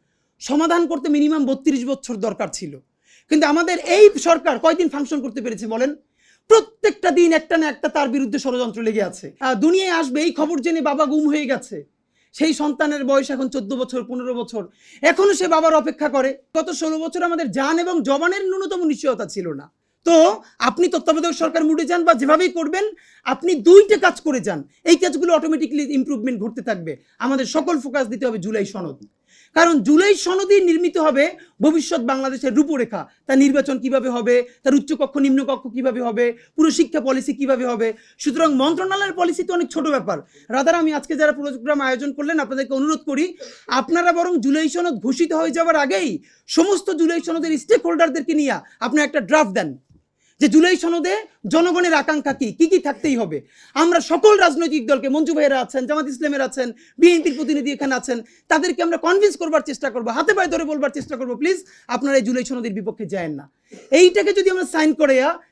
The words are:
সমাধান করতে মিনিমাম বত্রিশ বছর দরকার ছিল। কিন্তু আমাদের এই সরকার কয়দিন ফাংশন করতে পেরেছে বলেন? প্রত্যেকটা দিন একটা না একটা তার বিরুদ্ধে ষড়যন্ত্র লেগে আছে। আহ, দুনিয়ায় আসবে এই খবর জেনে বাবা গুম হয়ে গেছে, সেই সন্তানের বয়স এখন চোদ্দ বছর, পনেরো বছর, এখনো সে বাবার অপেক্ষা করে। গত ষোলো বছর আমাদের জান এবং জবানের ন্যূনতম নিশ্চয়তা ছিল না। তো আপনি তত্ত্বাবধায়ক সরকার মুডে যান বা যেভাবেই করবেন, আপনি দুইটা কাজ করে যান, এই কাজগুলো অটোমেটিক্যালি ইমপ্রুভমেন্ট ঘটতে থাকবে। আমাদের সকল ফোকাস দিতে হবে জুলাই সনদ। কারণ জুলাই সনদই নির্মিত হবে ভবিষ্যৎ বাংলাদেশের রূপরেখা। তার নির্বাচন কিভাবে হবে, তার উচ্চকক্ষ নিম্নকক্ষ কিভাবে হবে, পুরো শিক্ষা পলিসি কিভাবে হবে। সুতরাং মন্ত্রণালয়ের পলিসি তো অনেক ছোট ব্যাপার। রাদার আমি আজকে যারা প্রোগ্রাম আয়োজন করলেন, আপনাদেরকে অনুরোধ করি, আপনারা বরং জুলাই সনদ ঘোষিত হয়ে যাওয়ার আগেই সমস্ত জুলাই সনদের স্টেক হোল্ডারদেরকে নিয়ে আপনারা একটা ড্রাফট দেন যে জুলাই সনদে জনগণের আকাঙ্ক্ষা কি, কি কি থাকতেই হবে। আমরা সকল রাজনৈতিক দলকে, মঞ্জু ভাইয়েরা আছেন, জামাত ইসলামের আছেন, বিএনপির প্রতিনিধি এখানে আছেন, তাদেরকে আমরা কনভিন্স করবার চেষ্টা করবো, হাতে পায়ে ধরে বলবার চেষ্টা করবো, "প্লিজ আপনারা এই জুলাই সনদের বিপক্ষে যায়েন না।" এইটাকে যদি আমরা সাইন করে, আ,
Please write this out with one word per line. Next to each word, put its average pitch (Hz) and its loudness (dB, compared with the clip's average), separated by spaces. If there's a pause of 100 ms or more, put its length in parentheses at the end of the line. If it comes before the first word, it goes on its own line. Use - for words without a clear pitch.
(380)
সমাধান 330 0
করতে 294 -6
মিনিমাম 294 2
বত্রিশ 269 -2
বছর 262 -6
দরকার 202 -6
ছিল। 143 -14 (500)
কিন্তু 302 2
আমাদের 330 0
এই 403 6
সরকার 320 0
কয়দিন 330 2
ফাংশন 285 -6
করতে 240 -8
পেরেছে 220 -8
বলেন? 240 -2 (540)
প্রত্যেকটা 427 2
দিন 339 4
একটা 320 0
না 320 2
একটা 294 -6
তার 294 -2
বিরুদ্ধে 269 -4
ষড়যন্ত্র 247 -4
লেগে 220 -2
আছে। 160 -10
আহ, 262 -2
দুনিয়ায় 359 2
আসবে 302 -2
এই 330 -2
খবর 302 -2
জেনে 330 -2
বাবা 294 0
গুম 302 0
হয়ে 294 -2
গেছে, - -6 (480)
সেই 320 0
সন্তানের 294 -2
বয়স 269 0
এখন 262 -4
চোদ্দ 214 -6
বছর, 247 -6
পনেরো 247 -8
বছর, 233 -10 (340)
এখনো 381 4
সে 359 -2
বাবার 320 4
অপেক্ষা 302 0
করে। 269 -2 (180)
গত 320 -4
ষোলো 311 -4
বছর 330 -6
আমাদের 339 -2
জান 277 -2
এবং 349 -2
জবানের 339 -2
ন্যূনতম 370 -4
নিশ্চয়তা 262 -2
ছিল 170 -8
না। 139 -14 (320)
তো 339 6 (160)
আপনি 302 0
তত্ত্বাবধায়ক 330 -2
সরকার 320 -2
মুডে 311 0
যান 339 -2
বা 330 6
যেভাবেই 311 2
করবেন, 349 -2 (400)
আপনি 339 -2
দুইটা 392 8
কাজ 339 0
করে 262 -2
যান, 170 -4 (200)
এই 339 6
কাজগুলো 339 0
অটোমেটিক্যালি 302 -2
ইমপ্রুভমেন্ট 247 -4
ঘটতে 233 -8
থাকবে। 165 -6 (220)
আমাদের 262 -2
সকল 311 -2
ফোকাস 262 -4
দিতে 214 -6
হবে 220 -4
জুলাই 202 -4
সনদ। 170 -12 (500)
কারণ 330 4
জুলাই 330 4
সনদই 381 2
নির্মিত 349 0
হবে 302 2 (300)
ভবিষ্যৎ 311 2
বাংলাদেশের 262 -2
রূপরেখা। 247 0 (180)
তার 269 2
নির্বাচন 269 2
কিভাবে 262 -2
হবে, 240 0 (140)
তার 269 2
উচ্চকক্ষ 285 -2
নিম্নকক্ষ 269 0
কিভাবে 247 -4
হবে, 233 -2 (240)
পুরো 311 4
শিক্ষা 294 0
পলিসি 262 -2
কিভাবে 262 -2
হবে। 226 -2 (260)
সুতরাং 302 0
মন্ত্রণালয়ের 381 0
পলিসি 349 -2
তো 359 -4
অনেক 349 -2
ছোট 320 -4
ব্যাপার। 196 -2 (300)
রাদার 269 2
আমি 320 0
আজকে 294 -6
যারা 302 2
প্রোগ্রাম 285 -4
আয়োজন 262 -2
করলেন, 294 -2
আপনাদেরকে 269 -4
অনুরোধ 294 0
করি, 311 -4 (300)
আপনারা 339 0
বরং 339 0
জুলাই 285 0
সনদ 349 -2
ঘোষিত 269 -2
হয়ে 330 -2
যাওয়ার 330 0
আগেই 285 0 (280)
সমস্ত 381 0
জুলাই 330 0
সনদের 320 -4
স্টেক - 2
হোল্ডারদেরকে 320 0
নিয়ে 285 0 (280)
আপনারা 247 0
একটা 294 -2
ড্রাফট 247 2
দেন 165 -4 (600)
যে 277 4
জুলাই 311 6
সনদে 339 -2 (320)
জনগণের 339 2
আকাঙ্ক্ষা 294 0
কি, 262 -4
কি 330 2
কি 349 4
থাকতেই 285 -2
হবে। 160 -6 (320)
আমরা 330 2
সকল 415 4
রাজনৈতিক 311 2
দলকে, 269 0
মঞ্জু 302 0
ভাইয়েরা 277 2
আছেন, 254 -6
জামাত 294 -2
ইসলামের 285 -4
আছেন, 254 -4 (260)
বিএনপির 330 4
প্রতিনিধি 285 -2
এখানে 277 -2
আছেন, 240 -4 (280)
তাদেরকে 320 0
আমরা 339 0
কনভিন্স 370 2
করবার 311 -2
চেষ্টা 285 -6
করবো, 233 -6
হাতে 311 0
পায়ে 370 0
ধরে 320 -2
বলবার 285 -4
চেষ্টা 285 -10
করবো, 240 -6
"প্লিজ 339 -2 (240)
আপনারা 262 0
এই 262 4
জুলাই 247 -2
সনদের 240 -8
বিপক্ষে 208 -8
যায়েন 170 -6
না।" 139 -16 (400)
এইটাকে 359 6
যদি 381 2
আমরা 370 -2
সাইন 311 0
করে, 269 2
আ, 330 -2 (140)